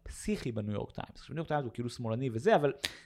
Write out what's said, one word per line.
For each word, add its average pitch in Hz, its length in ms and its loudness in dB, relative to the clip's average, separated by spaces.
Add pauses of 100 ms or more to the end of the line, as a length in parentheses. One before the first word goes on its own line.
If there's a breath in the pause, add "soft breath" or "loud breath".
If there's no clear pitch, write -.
פסיכי - 500 -2
בניו 107 220 -2
יורק - 160 -2
טיימס. - 240 -8
עכשיו, - 200 -14
ניו 156 60 -2
יורק 156 80 -4
טיימס 147 160 0
הוא 117 80 -6
כאילו 120 180 -4
שמאלני 120 420 -2
וזה, 180 240 6
אבל 147 160 6 (340 loud breath)